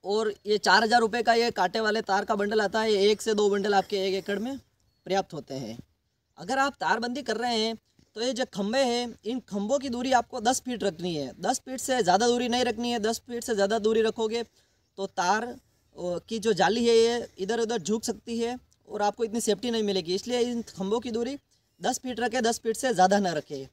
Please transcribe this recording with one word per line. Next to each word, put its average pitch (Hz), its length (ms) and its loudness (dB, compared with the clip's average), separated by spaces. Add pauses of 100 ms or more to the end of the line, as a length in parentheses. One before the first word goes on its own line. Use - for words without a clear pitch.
और 214 280 0 (120)
ये 208 120 2
चार 202 260 6
हज़ार 233 180 4
रुपये 226 220 0
का 226 100 4
ये 233 180 4
कांटे 190 280 0
वाले 214 240 0
तार 196 220 0
का 214 100 0
बंडल 208 260 0
आता 214 200 0
है, 220 100 0
एक 208 300 4
से 220 120 0
दो 208 160 4
बंडल 202 240 0
आपके 196 260 2
एक 190 160 0
एकड़ 196 240 -4
में 254 180 -6 (480)
पर्याप्त 190 280 -2
होते 143 220 -12
हैं। 117 220 -10 (600)
अगर 233 220 -4
आप 277 160 0
तारबंदी 226 480 -2
कर 220 140 -4
रहे 233 200 -2
हैं 226 180 0 (400)
तो 214 60 -8
ये 247 120 -2
जो 240 140 -2
खंभे 208 360 -2
हैं 240 400 0
इन 240 240 -4
खंभों 208 320 -2
की 269 100 -6
दूरी 247 240 -2
आपको 240 280 0
दस 247 200 0
फीट 240 220 -6
रखनी 175 320 -2
है, 135 240 -6
दस 214 200 -2
फीट 254 200 -12
से 254 240 -2
ज़्यादा 202 240 4
दूरी 240 220 0
नहीं 247 160 2
रखनी 240 260 -2
है। 240 80 -2
दस 226 220 -2
फीट 240 220 -10
से 226 120 -2
ज़्यादा 196 240 2
दूरी 220 240 4
रखोगे 226 400 -2
तो - 640 -12
तार, 202 400 0 (500)
ओ, 175 220 -4
की 220 200 -6
जो 214 160 2
जाली 196 320 4
है 233 80 6
ये 226 320 4 (120)
इधर 214 220 -2
उधर 226 180 -2
झुक 208 240 -2
सकती 226 360 -6
है 240 180 -2 (300)
और 208 140 -6
आपको 208 220 0
इतनी 220 180 -2
सेफ्टी 214 300 0
नहीं 226 120 0
मिलेगी। 185 320 0
इसलिए 240 260 -2
इन 233 280 0
खंभों 196 300 -2
की 233 120 -6
दूरी 240 260 -4 (440)
दस 240 180 -2
फीट 254 200 -8
रखें, 240 240 -2
दस 226 160 0
फीट 226 180 -4
से 254 160 -2
ज़्यादा 190 260 6
ना 180 140 0
रखें। 139 400 -8